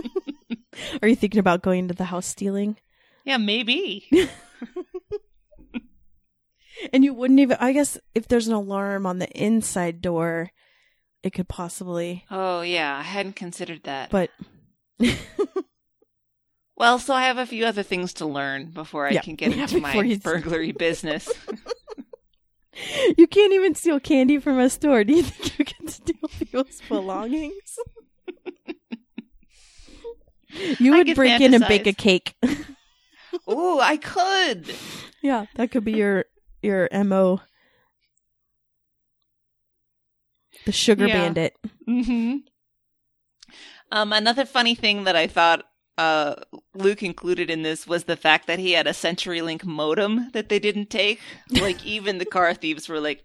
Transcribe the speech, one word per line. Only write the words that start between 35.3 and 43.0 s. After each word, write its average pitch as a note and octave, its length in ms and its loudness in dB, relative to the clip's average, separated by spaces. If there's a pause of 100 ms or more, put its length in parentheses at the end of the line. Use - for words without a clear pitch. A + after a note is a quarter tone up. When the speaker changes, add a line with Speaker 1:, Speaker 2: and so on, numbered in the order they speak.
Speaker 1:
that A3+ 160 -2
could A3 140 -2
be A3 80 -2
your, G3+ 320 2 (360)
your G3 300 2
M G3 220 0
O. F#3+ 260 4 (3250)
The G#3+ 80 0
sugar G3+ 340 4
Speaker 2:
Yeah. G#3 140 2
Speaker 1:
bandit. E3 340 -2 (320)
Speaker 2:
Mm-hmm. A#3+ 500 -2 (1600)